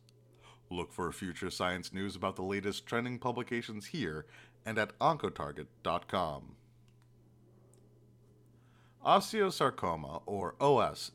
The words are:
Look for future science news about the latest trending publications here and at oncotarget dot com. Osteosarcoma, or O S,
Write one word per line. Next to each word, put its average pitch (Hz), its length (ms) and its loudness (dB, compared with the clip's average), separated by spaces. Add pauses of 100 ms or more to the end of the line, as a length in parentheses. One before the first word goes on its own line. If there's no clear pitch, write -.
(680)
Look 87 220 -4
for 87 220 -2
future 92 360 -6
science 90 440 -2
news 95 240 -4
about 95 180 -2
the 92 80 -6
latest 98 420 -2
trending 120 340 -2
publications 117 680 -4
here 78 400 -4 (400)
and 110 120 -4
at 107 220 0
oncotarget 90 680 0 (140)
dot 87 280 0
com. 80 480 -2 (2500)
Osteosarcoma, 131 1200 2
or 95 340 -2
O 139 200 8
S, 80 360 0